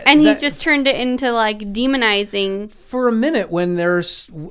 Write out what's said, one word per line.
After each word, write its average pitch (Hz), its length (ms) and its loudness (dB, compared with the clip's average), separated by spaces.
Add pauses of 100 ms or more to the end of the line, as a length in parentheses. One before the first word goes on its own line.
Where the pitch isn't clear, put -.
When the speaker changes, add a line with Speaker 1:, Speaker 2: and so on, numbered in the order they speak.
Speaker 1:
And 294 140 6
he's 302 180 6
Speaker 2:
that - 40 -10
Speaker 1:
just - 200 -4
turned 277 280 2
it - 80 0
into, 254 340 -2
like, 214 280 0
demonizing. 208 1080 -2
Speaker 2:
For 247 380 -4
a 233 60 0
minute, 226 360 0
when 175 280 -2
there's, 175 520 -2 (220)